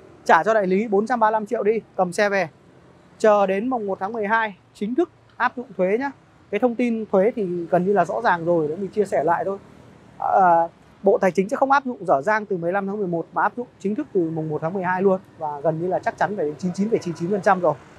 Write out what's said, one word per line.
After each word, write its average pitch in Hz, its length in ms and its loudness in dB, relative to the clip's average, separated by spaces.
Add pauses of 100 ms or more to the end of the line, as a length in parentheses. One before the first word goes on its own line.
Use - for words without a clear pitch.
(240)
trả 170 200 6
cho 214 100 2
đại 208 120 2
lý 196 220 0
bốn 208 180 0
trăm 240 140 -2
ba 220 60 4
mươi 214 60 2
lăm 214 140 -2
triệu 220 160 -4
đi, 214 180 0 (160)
cầm 185 160 0
xe 208 160 2
về. 190 200 0 (680)
Chờ 208 280 6
đến 196 220 -2
mùng 240 180 -4
một 190 140 -4
tháng 196 120 -6
mười 220 140 -4
hai 220 300 -2 (180)
chính 214 200 -6
thức 330 160 0 (260)
áp 247 200 -2
dụng 240 100 -10 (100)
thuế 190 220 0
nhá. 277 120 -6 (400)
Cái 208 100 -4
thông 240 140 0
tin 226 320 -2
thuế 202 300 2
thì 175 340 -4
gần 180 140 2
như 196 80 2
là 185 120 2
rõ 208 200 -4
ràng 175 200 0
rồi, 165 240 2
để 151 80 -6
mình 190 140 -8
chia 208 140 0
sẻ 180 200 0
lại 165 200 0
thôi. 196 140 -6 (600)
À, 170 500 4 (340)
Bộ 196 160 4
Tài 190 120 2
chính 190 180 0
sẽ 269 80 -4
không 269 140 2
áp 277 140 4
dụng 247 220 -8
dở 143 160 4
dang 214 240 0
từ 202 100 -4
mười 170 160 -4
lăm 196 140 -2
tháng 196 120 -6
mười 208 80 -4
một 170 260 -4
mà 160 100 -2
áp 202 140 0
dụng 240 100 -8 (120)
chính 202 160 -4
thức 285 180 -6
từ 170 180 0
mùng 156 180 -6
một 151 140 -4
tháng 160 100 -4
mười 196 100 -6
hai 185 200 -2
luôn. 190 180 2 (180)
Và 147 220 -8
gần 160 200 0
như 170 60 -4
là 180 120 -2
chắc 226 200 -4
chắn 208 180 -2
phải 170 100 -2
đến 151 120 -4
chín 180 160 -4
chín 202 160 -2
phẩy 214 80 2
chín 170 160 -6
chín 170 160 -4
phần 208 100 0
trăm 190 200 2
rồi. 160 140 2 (240)